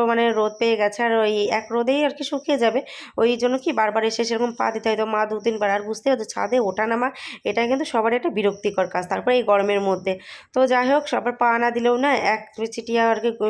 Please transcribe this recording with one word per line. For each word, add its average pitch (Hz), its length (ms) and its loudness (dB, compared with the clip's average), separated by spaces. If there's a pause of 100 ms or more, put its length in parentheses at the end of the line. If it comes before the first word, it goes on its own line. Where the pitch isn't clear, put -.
মানে, 233 160 2 (100)
রোদ 214 260 0
পেয়ে 226 180 2
গেছে, 208 260 0
আর 233 140 2
ওই 214 180 2 (160)
এক 226 200 -2
রোদেই 240 340 0
আর 285 100 0
কি 294 100 -8
শুকিয়ে 277 340 -2
যাবে। 226 220 2 (360)
ওই 233 200 2
জন্য 247 220 0
কি 311 140 -2
বারবার 220 320 0
এসে 226 200 -2
সেরকম 233 280 -2
পা 226 180 -2
দিতে 220 180 -4
হয়, 214 100 0
তো 214 80 0
মা 214 200 0
দু 214 140 -4
তিনবার, 214 300 0
আর 208 120 0
বুঝতে 214 280 -6
হতো 220 140 0
ছাদে 202 360 -4
ওঠা 202 260 -2
নামা, 240 220 0 (360)
এটা 208 220 -2
কিন্তু 269 180 0
সবার 226 280 0
একটা 247 180 0
বিরক্তিকর 202 580 -2
কাজ, 180 200 -4
তারপরে 190 280 0
এই 247 60 2
গরমের 202 380 2
মধ্যে। 190 320 0 (380)
তো - 160 -2
যাই 254 220 2
হোক, 294 200 2
সবার 233 240 -2
পা 240 160 2 (100)
না 240 120 2
দিলেও 240 260 2
না, 277 140 2 (140)
এক 214 180 0 (300)
চিটিয়া 233 380 -2
আর 214 100 0
কি 226 100 0 (200)